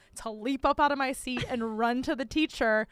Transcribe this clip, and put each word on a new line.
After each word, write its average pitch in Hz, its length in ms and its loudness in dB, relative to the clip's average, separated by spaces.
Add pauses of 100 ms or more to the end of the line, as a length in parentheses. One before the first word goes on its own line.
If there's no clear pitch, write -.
(160)
to - 140 -8
leap 220 340 -2
up 285 160 4
out 294 120 6
of 277 60 0
my 269 140 0
seat 254 360 -6
and 226 300 -4
<laughs> - 0 -
run 240 240 2
to 311 140 -2
the 262 80 -4
teacher 226 680 0